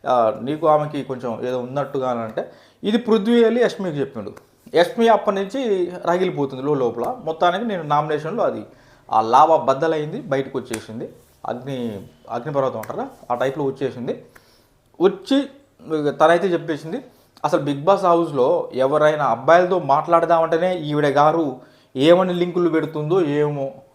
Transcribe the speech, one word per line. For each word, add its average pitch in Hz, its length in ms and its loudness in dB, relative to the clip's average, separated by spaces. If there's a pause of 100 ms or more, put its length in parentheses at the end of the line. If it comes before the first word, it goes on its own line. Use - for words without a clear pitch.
ఆ, 117 340 2
"నీకు 151 260 -4
ఆమెకి 151 360 0
కొంచెం 127 440 -6
ఏదో 127 120 -4
ఉన్నట్టుగా" 131 500 -4
అని 120 100 -2
అంటే 113 320 -8 (320)
ఇది 208 140 0
పృథ్వీ 226 460 2
వెళ్ళి 226 200 4
యష్మికి 175 360 -2
చెప్పిండు. 107 340 -6 (420)
యష్మి 175 320 4
అప్పటి 214 280 2
నుంచి 196 560 -2 (140)
రగిలిపోతుంది 147 580 -2
లో 147 100 0
లోపల. 123 420 -2 (100)
"మొత్తానికి 175 400 0
నేను 190 180 -4
నామినేషన్లో 151 600 -2
అది 113 200 -2 (480)
ఆ 113 100 4
లావా 143 360 6
బద్దలైంది, 165 640 -2
బయటకు 139 360 -4
వచ్చేసింది, 113 520 -10 (360)
అగ్ని, 120 640 -8 (220)
అగ్నిపర్వతం 123 480 -4
అంటారా 202 300 -8 (240)
ఆ 123 40 0
టైప్లో 135 300 -2
వచ్చేసింది." 131 600 -6 (760)
వచ్చి 196 360 2 (640)
ఇక 147 200 -2
తనైతే 170 280 4
చెప్పేసింది, 160 540 -4 (440)
"అసలు 160 160 0
బిగ్ 143 220 -4
బాస్ 185 220 2
హౌస్లో 165 680 2
ఎవరైనా 147 520 2
అబ్బాయిలతో 165 540 4
మాట్లాడదామంటేనే 165 1000 2
ఈవిడ 147 280 -2
గారు 147 520 2 (380)
ఏమని 175 380 4
లింకులు 175 360 0
పెడుతుందో 156 520 0
ఏమో" 147 500 -2 (240)